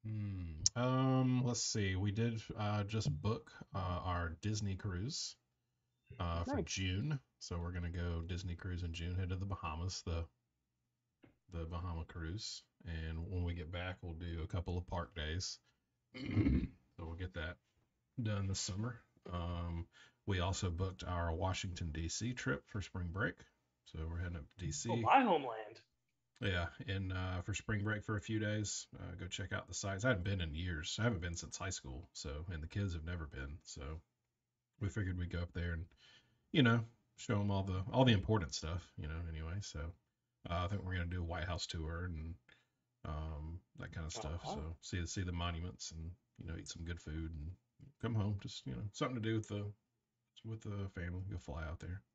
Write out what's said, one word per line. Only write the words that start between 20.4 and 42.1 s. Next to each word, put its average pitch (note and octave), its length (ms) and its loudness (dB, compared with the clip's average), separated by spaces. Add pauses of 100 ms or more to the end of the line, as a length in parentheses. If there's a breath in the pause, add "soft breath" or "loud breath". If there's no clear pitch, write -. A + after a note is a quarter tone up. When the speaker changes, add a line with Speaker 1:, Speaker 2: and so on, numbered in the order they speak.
Speaker 1:
booked F#2 320 -2
our E2+ 320 2
Washington, F2+ 560 0
D E2 180 -2
C A#2 240 -2
trip C3 360 0
for G#2 120 -2
spring F2+ 320 -4
break. A#2 220 0 (520)
So - 120 -10 (100)
we're E2+ 120 -2
heading F2 160 -2
up D2+ 80 -8 (140)
to F2+ 60 -6
D D2+ 60 0
C. - 220 -2
Speaker 3:
Oh, A#2 40 4
my C#3 260 10
homeland. A#2+ 580 2 (600)
Speaker 1:
Yeah, F2 260 2 (200)
and, F#2+ 260 -2
uh, F#2 300 0
for G#2 120 -2
spring G#2 280 0
break G#2 220 0
for G#2+ 120 0
a G2+ 40 0
few A2 180 0
days, G#2+ 480 0 (140)
uh, F2+ 180 -6
go F#2 80 -6
check F#2+ 260 -4
out G2 140 -4
the F2+ 80 -10
sites. G2 300 -2
I B2+ 40 8
haven't F#2 160 4
been G2 160 4
in D#2 140 0
years. E2 460 -2
I G#2 40 4
haven't A2+ 160 4
been E2+ 160 -2
since - 220 -8
high F#2 120 -2
school, C2 420 -8
so, D2 400 -6
and D#2 100 -4
the D#2 60 -6
kids G2+ 260 2
have D#2 100 -4
never E2 220 -2
been. C#2+ 380 -8
So - 180 -10 (1000)
we G2+ 80 2
figured F#2 300 0
we'd F2 140 0
go F2 80 0
up F2 120 -4
there F2 200 0
and, E2 120 -2 (680 soft breath)
you D3+ 100 8
know, A#2 220 8 (320)
show G#2 240 2
'em G2+ 100 2
all G2 140 4
the, F#2+ 180 0 (100)
all B2+ 120 8
the B2 80 10
important G2 420 4
stuff, E2 340 -2 (100)
you D2+ 100 -4
know, D#2+ 200 -2
anyway. D#2+ 340 -4
So, - 180 -6 (680)
uh, F2 160 2
I F2 40 0
think G2 160 0
we're F#2 100 -2
gonna F2 120 2
do F2+ 160 0
a - 20 0
White E2+ 240 -2
House E2+ 180 0
tour E2+ 380 -2
and, E2 300 -4 (680 soft breath)